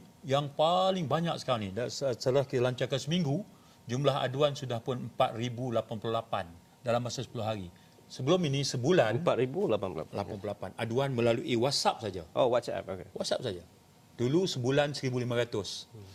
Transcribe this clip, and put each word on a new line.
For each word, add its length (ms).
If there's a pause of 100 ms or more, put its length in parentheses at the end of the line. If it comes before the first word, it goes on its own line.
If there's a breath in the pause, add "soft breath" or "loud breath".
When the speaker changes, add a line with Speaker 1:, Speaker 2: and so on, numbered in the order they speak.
(220)
Speaker 1:
yang 300
paling 560
banyak 320
sekarang 280
ni, 40
dah 160
se-, 280
setelah 280
kita 180
lancarkan 380
seminggu, 400 (500 loud breath)
jumlah 240
aduan 400
sudah 240
pun 320
empat 240
ribu 400
lapan 240
puluh 160
lapan 320 (400 soft breath)
dalam 160
masa 240
sepuluh 160
hari. 240 (460 loud breath)
Sebelum 320
ini 160
sebulan 640
Speaker 2:
Empat 160
ribu 240
lapan 300
puluh 100
lapan. 160
Speaker 1:
lapan 160
puluh 160
lapan 240
aduan 400
melalui 400
WhatsApp 480
saja. 180 (140)
Speaker 2:
Oh, 160
WhatsApp, 320
okey. 320
Speaker 1:
WhatsApp 240
saja. 220 (580)
Dulu 240
sebulan 480
seribu 240
lima 240
ratus. 480
Speaker 2:
Hmm. 160 (100)